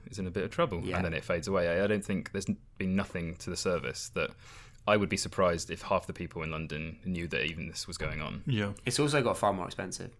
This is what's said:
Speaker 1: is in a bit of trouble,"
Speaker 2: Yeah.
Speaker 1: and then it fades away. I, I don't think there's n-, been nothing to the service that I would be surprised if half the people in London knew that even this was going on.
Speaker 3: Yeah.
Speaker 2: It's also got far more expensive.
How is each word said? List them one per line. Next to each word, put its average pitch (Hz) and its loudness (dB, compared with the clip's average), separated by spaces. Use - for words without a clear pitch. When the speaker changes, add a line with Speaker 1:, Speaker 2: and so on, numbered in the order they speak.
Speaker 1:
is - -10
in 95 -2
a 90 -2
bit 87 -2
of - -4
trouble," 123 0
Speaker 2:
Yeah. 90 -2
Speaker 1:
and 90 2
then 82 0
it 80 -2
fades 85 0
away. 90 4
I, 90 4
I - 4
don't 104 2
think 95 -2
there's 98 -2
n-, 104 0
been 95 2
nothing 85 -2
to - -6
the - -4
service 76 0
that 85 0
I 104 10
would 101 4
be 95 2
surprised 87 2
if - -6
half - 2
the 92 -8
people 85 -6
in 80 -4
London 78 -6
knew 85 -2
that 65 0
even 80 -4
this - -8
was - -10
going 78 -2
on. 76 -6
Speaker 3:
Yeah. 104 0
Speaker 2:
It's 123 0
also 147 4
got 104 2
far 104 4
more 90 -2
expensive. 92 -8